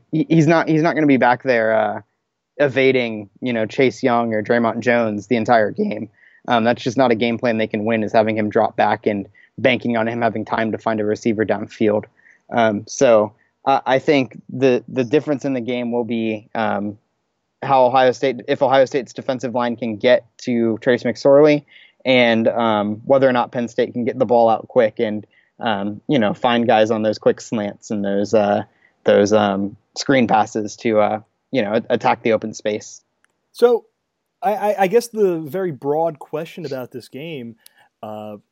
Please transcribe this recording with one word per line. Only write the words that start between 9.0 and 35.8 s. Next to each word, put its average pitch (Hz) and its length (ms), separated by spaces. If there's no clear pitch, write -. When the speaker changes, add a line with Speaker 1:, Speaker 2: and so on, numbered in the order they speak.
Speaker 1:
and 101 220
banking 120 380
on 113 120
him 117 140
having 113 220
time 113 280
to 110 60
find 113 200
a 104 60
receiver 107 420
downfield. 107 600
Um, 110 380
so 107 440
I, 135 220
I 131 140
think 135 480
the, 127 400
the 131 160
difference 147 400
in 139 80
the 127 80
game 120 320
will 120 120
be, 113 520
um, 104 420
how 131 260
Ohio 131 260
State, 120 340
if 143 160
Ohio 135 220
State's 123 280
defensive 123 400
line 120 220
can 110 220
get 123 280
to 117 400
Trace 120 240
McSorley, 147 640
and, 117 420
um, 107 580
whether 135 240
or 127 40
not 120 180
Penn 120 160
State 110 260
can 120 120
get 117 120
the 127 80
ball 117 240
out - 200
quick 117 320
and, 107 260
um, 104 500
you 147 120
know, 101 140
find 120 340
guys 110 240
on 110 100
those 107 160
quick - 220
slants 104 500
and 104 140
those, 101 280
uh, 104 300
those, 101 280
um, 101 440
screen 127 320
passes 107 480
to, 110 240
uh, 107 200
you 131 100
know, 104 140
a-, 120 200
attack 117 280
the 117 100
open 110 220
space. - 480
Speaker 2:
So 240 360
I, 202 140
I, 196 280
I 190 40
guess 226 220
the 190 320
very 175 320
broad 147 480